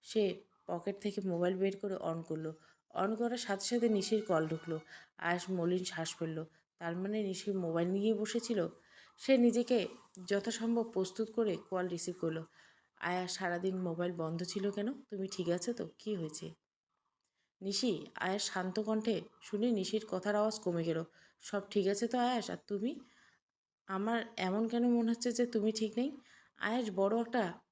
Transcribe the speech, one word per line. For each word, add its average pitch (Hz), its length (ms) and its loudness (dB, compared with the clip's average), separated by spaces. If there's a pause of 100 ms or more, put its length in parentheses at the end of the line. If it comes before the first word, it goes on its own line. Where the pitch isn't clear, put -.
সে 196 380 0 (260)
পকেট 180 340 -6
থেকে 208 200 -4
মোবাইল 180 360 2
বের 196 200 0
করে 196 180 -4
on 165 280 -2
করলো। 160 320 -6 (400)
on 202 220 0
করার 233 200 0
সাথে 196 280 -2
সাথে 240 240 2
নিশির 208 360 2
কল 160 240 2
ঢুকলো। 160 320 -4 (380)
আয়াস 175 320 0
মলিন 180 340 0
শ্বাস 165 340 -6
ফেলল। 160 260 -4 (340)
তার 170 180 -4
মানে 202 260 -2
নিশি 190 300 -4
মোবাইল 170 360 2
নিয়েই 196 260 4
বসেছিল। 214 540 0 (480)
সে 269 220 6
নিজেকে 240 500 6 (400)
যথাসম্ভব 226 640 0
প্রস্তুত 202 400 -2
করে 214 240 2 (140)
কল 185 180 0
রিসিভ 175 320 -4
করলো। 165 260 -2 (500)
"আয়াস, 180 360 -2
সারাদিন 185 460 -2
মোবাইল 175 340 -2
বন্ধ 165 300 -4
ছিল 196 280 -4
কেন? 208 220 -2
তুমি 190 400 -6
ঠিক 170 160 -2
আছো 180 240 0
তো? 196 160 -6 (100)
কী 214 160 -4
হয়েছে?" 165 360 -8 (1120)
নিশি, 220 520 -2
আয়াস 190 280 0
শান্ত 185 380 -2
কণ্ঠে 214 400 0 (220)
শুনে 214 280 0
নিশির 214 400 0
কথার 185 240 -2
আওয়াজ 214 260 2
কমে 170 240 0
গেল। 165 200 0 (360)
"সব 202 300 -4
ঠিক 202 160 2
আছে 202 220 0
তো 247 100 0
আয়াস? 240 320 0
আর 175 60 -4 (100)
তুমি? 202 340 -2 (840)
আমার 214 380 0 (120)
এমন 202 320 2
কেন 240 220 4
মনে 233 200 4
হচ্ছে 233 220 0
যে 240 140 4
তুমি 220 260 2
ঠিক 220 240 0
নেই?" 269 200 0 (420)
আয়াস 226 360 0
বড় 202 260 4
একটা 226 320 0 (200)